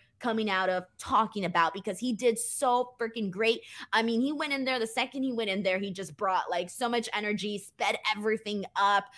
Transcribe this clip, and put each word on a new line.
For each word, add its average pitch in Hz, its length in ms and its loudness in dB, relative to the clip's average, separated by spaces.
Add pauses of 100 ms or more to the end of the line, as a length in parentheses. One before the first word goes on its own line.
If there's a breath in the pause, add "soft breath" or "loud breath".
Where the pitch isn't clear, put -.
(200 soft breath)
coming 220 300 0
out 190 200 2
of 185 160 0 (120)
talking 214 460 2
about 170 300 4
because 190 260 -6
he 247 140 -2
did 233 260 2
so 247 580 0
freaking 226 320 -4
great. 220 300 2 (320 loud breath)
I 220 100 4
mean, 233 200 2
he 277 100 0
went 302 220 -2
in 269 100 0
there, 254 160 0
the 226 80 0
second 254 340 -4
he 262 120 0
went 226 160 -2
in 196 140 0
there, 185 160 2
he 202 120 -4
just 180 240 -10
brought, 190 340 0
like, 180 200 -2
so - 180 -4
much 233 260 0
energy, 208 440 -2
sped - 420 -4 (160)
everything 208 500 -2 (120)
up, 202 300 4 (100)